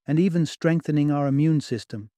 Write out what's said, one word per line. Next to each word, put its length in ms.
and 120
even 280
strengthening 640
our 160
immune 340
system. 560